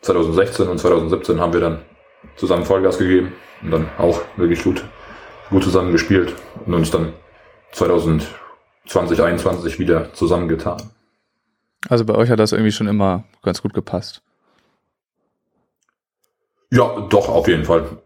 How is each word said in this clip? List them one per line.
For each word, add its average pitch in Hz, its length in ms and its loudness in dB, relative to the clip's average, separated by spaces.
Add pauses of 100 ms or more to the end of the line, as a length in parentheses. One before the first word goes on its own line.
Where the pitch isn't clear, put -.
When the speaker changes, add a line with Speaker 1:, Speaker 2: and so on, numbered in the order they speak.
Speaker 1:
Zweitausendsechzehn 90 680 0
und 87 100 -4
zweitausendsiebzehn 82 600 0
haben 85 120 0
wir 85 80 2
dann 82 200 -2 (560)
zusammen 90 280 0
Vollgas 95 340 2
gegeben 92 340 2 (300)
und 80 80 -6
dann 80 180 0 (100)
auch 87 220 2 (160)
wirklich 87 260 0
gut, - 220 -2 (680)
gut 95 140 2
zusammen 90 280 2
gespielt 87 420 2 (320)
und 87 80 -2
uns 80 160 0
dann 82 220 -2 (600)
zweitausendzwanzig, - 1500 -2
einundzwanzig 87 560 -2
wieder 82 360 0
zusammengetan. 120 640 -2 (1080)
Speaker 2:
Also 117 160 2
bei 107 100 0
euch 113 160 2
hat 110 100 2
das 107 120 2
irgendwie 107 200 2
schon 107 160 -4
immer 98 360 0 (200)
ganz - 180 -4
gut 101 100 -4
gepasst? - 500 -8 (2500)
Speaker 1:
Ja, 113 380 2
doch, 104 200 2
auf 82 180 2
jeden 78 180 2
Fall. 80 420 -2